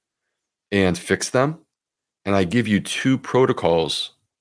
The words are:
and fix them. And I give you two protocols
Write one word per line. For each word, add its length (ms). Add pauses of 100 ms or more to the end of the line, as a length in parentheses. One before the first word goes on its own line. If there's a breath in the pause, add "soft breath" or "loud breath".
(720)
and 280
fix 320
them. 300 (640)
And 100
I 100
give 220
you 140
two 360
protocols 960 (280)